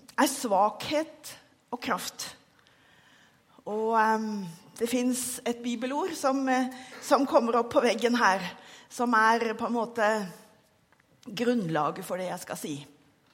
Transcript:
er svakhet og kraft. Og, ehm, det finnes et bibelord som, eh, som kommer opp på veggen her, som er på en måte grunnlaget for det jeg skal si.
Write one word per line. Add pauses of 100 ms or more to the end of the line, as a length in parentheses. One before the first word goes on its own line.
(160)
er
svakhet (380)
og
kraft. (1300)
Og,
ehm, (340)
det
finnes
et
bibelord
som,
eh, (320)
som
kommer
opp
på
veggen
her, (500)
som
er
på
en
måte (960)
grunnlaget
for
det
jeg
skal
si. (460)